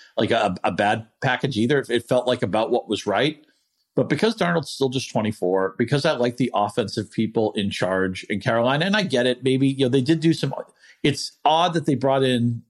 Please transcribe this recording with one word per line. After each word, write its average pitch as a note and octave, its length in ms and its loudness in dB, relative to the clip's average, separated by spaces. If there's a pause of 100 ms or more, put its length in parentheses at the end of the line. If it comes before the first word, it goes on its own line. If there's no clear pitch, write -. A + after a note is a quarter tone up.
(180)
like, A#2 140 0
a, G#2 340 0
a G2+ 80 0
bad G#2+ 340 0 (140)
package C3 360 -2
either. B2 220 2
It, B2 100 -8
it A#2+ 160 -2
felt B2 220 0
like B2 160 0
about G#2+ 260 -2
what A2+ 200 0
was G2+ 180 -4
right. G#2+ 340 0 (540)
But A#2+ 140 0
because G#3+ 260 2
Darnold's E3+ 360 -2
still C3+ 180 -2
just B2+ 200 -4
twenty-four, F#2+ 680 -2
because C#3 260 0
I D#3+ 140 2
like A#2+ 180 -2
the B2 180 -2
offensive G#2 560 -2
people A2 440 -2
in G2+ 160 -2
charge F#2+ 560 -2
in G2+ 160 -6
Carolina, B2+ 420 2
and G3 100 0
I G#3+ 100 0
get B2+ 220 0
it, B2+ 160 0
maybe, C3 280 2
you C3+ 160 0
know, B2 40 2
they C3+ 120 4
did D#3 180 2
do D#3+ 140 4
some, C#3+ 200 -4 (480)
it's D3 300 -2 (140)
odd E3 300 4
that D3 100 -2
they C#3+ 100 2
brought C3+ 260 2
in A#2+ 480 0